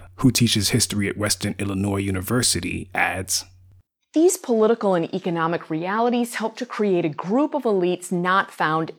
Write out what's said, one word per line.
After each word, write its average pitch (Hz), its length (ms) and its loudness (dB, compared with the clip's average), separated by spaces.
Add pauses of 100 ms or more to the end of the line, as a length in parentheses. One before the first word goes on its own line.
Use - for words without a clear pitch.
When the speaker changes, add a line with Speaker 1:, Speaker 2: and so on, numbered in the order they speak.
(180)
Speaker 1:
who 127 120 4
teaches 110 400 2
history 104 400 0
at - 80 -4
Western 101 400 -2
Illinois 98 400 -2
University, 95 960 -2
adds, 90 520 -2 (680)
Speaker 2:
"These 349 240 4
political 220 560 2
and 165 180 0
economic 170 600 -2
realities 226 640 0
helped 220 240 -6
to 254 80 -6
create 185 360 2
a 165 60 0
group 233 460 0
of 269 80 -4
elites 180 480 0
not 185 400 0
found 160 480 -2